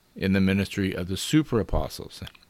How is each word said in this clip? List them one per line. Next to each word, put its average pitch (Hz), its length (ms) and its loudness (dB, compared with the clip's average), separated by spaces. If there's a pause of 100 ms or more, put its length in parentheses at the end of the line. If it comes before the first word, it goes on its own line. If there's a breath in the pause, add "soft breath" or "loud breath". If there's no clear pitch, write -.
(160)
in 95 160 2
the 98 80 4
ministry 95 520 2
of 90 140 -6
the 92 100 -4
super 151 440 2
apostles. - 640 -4 (260)